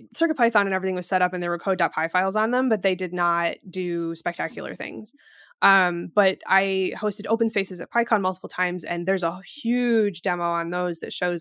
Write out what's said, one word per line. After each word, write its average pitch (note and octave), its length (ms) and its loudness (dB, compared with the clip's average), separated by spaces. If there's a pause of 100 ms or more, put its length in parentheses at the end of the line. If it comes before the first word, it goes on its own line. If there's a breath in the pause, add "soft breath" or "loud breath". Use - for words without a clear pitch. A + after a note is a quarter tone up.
(160)
Circuit D#4+ 200 2
Python A3+ 300 4
and G3 80 0
everything F#3 220 0
was F3+ 100 -4
set F#3 160 2
up F3+ 100 2
and F3+ 100 -4
there F3 80 -2
were E3+ 100 -2
code F#3+ 180 0
dot F3 160 2
py E3 140 -2
files F#3+ 280 0
on A3 140 2
them, B3+ 180 2
but G#3+ 140 0
they F#3+ 140 2
did F3+ 160 -6
not E3+ 420 0 (160)
do E3+ 460 -4
spectacular - 580 -6
things. - 400 -12 (480 soft breath)
Um, F3+ 520 4
but G3 240 4 (100)
I F#3+ 480 2
hosted G#3 320 -4
open A3+ 200 2
spaces F#3+ 320 -2
at - 120 -12
PyCon A#3 280 2
multiple F#3 280 -2
times, F3+ 360 -4
and E3+ 220 -4
there's F#3+ 160 2
a E3+ 200 -2
huge A#3 800 0
demo F3 220 0
on E3+ 260 -2
those F3+ 300 -2
that - 120 -8
shows F3 280 -2